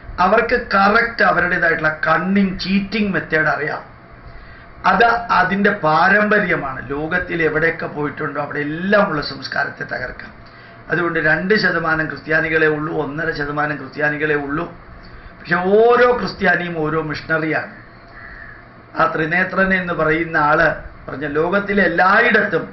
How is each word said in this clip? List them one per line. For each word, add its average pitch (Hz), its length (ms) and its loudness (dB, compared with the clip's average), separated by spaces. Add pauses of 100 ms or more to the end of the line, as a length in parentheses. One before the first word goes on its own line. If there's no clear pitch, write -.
(200)
അവർക്ക് 226 380 4 (100)
കറക്റ്റ് 208 560 2
അവരുടേതായിട്ടുള്ള 170 680 2 (100)
കണ്ണിങ് 185 580 2
ചീറ്റിംഗ് 202 540 -2
മെത്തേഡ് 156 380 0
അറിയാം. 143 300 -6 (1000)
അത് 190 240 4 (240)
അതിൻ്റെ 190 400 2 (120)
പാരമ്പര്യമാണ്. 170 960 2 (100)
ലോകത്തിൽ 165 540 -4
എവിടെയൊക്കെ 160 440 0
പോയിട്ടുണ്ടോ 147 540 -6
അവിടെ 147 180 -6
എല്ലാം 175 500 0
ഉള്ള 151 140 -4
സംസ്കാരത്തെ - 640 -8
തകർക്കാം. - 460 -10 (560)
അതുകൊണ്ട് 165 340 -2
രണ്ട് 165 340 2
ശതമാനം 165 520 0
ക്രിസ്ത്യാനികളെ 156 680 0
ഉള്ളൂ, 151 220 -4
ഒന്നര 151 340 -4
ശതമാനം 147 460 -4
ക്രിസ്ത്യാനികളെ 147 680 -2
ഉള്ളൂ. 151 200 -4 (680)
പക്ഷെ 170 240 -2 (200)
ഓരോ 240 300 6 (100)
ക്രിസ്ത്യാനിയും 175 600 -2
ഓരോ 156 240 -2
മിഷണറിയാണ്. 156 680 -4 (1200)
ആ - 160 0
ത്രിനേത്രൻ 180 640 0
എന്ന് 180 200 -2
പറയുന്ന 160 500 0
ആള് 156 260 4 (320)
പറഞ്ഞ 139 300 -8
ലോകത്തിലെ 196 520 0
എല്ലായിടത്തും 185 880 2